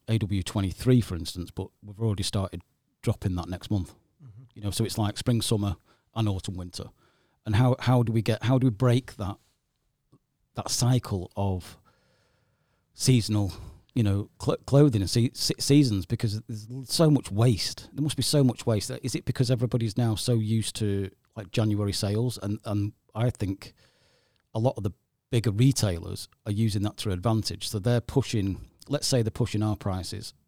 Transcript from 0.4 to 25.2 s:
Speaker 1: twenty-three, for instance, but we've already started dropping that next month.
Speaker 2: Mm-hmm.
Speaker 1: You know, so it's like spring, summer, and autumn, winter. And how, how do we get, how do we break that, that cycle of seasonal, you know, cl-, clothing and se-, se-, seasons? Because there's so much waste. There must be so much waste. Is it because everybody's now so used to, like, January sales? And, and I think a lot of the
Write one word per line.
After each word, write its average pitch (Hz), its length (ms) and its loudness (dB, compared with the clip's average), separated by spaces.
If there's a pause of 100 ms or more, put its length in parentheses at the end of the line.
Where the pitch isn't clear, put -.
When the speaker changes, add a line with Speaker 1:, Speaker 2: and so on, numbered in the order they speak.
Speaker 1:
twenty-three, 110 580 2
for 92 140 -4
instance, 85 360 -8
but 95 180 -8 (140)
we've 101 180 -18
already 104 220 0
started 95 380 -4 (400)
dropping 101 360 -2
that 87 120 -6
next 90 220 -10
month. 95 240 -2 (280)
Speaker 2:
Mm-hmm. 127 200 -20 (120)
Speaker 1:
You 107 80 -16
know, 101 80 -2
so 113 140 -2
it's 101 140 -4
like 104 180 0
spring, 120 240 0
summer, 101 360 -2 (380)
and 110 140 0
autumn, 95 280 -6
winter. 90 280 -10 (600)
And 107 100 0
how, 127 220 4
how 123 240 4
do 117 100 0
we 110 80 2
get, 110 240 -2
how 131 140 4
do 127 80 2
we 131 40 4
break 120 460 0
that, 98 200 -6 (1160)
that - 160 -8
cycle 120 640 0
of 95 420 -2 (1120)
seasonal, 107 600 2 (400)
you 123 80 2
know, 101 260 0 (120)
cl-, - 260 0
clothing 139 340 6
and 92 80 0
se-, 117 240 2
se-, - 260 -4
seasons? 127 460 4
Because 110 380 -2
there's 120 500 -12
so 160 180 6
much 139 220 2
waste. 107 640 2
There 139 80 -4
must 156 140 -2
be 135 60 -2
so 143 220 4
much 120 220 0
waste. 110 240 0 (120)
Is 127 120 -4
it - 100 -6
because 120 260 0
everybody's 117 460 0
now 113 180 2
so 123 200 0
used 110 420 0
to, 98 340 -2 (240)
like, 104 160 -12
January 104 440 0
sales? 110 480 -2
And, 101 240 -6
and 104 260 -2 (220)
I 120 160 0
think - 420 -6 (840)
a 117 40 -2
lot 113 180 0
of 104 60 -10
the 95 100 -4 (380)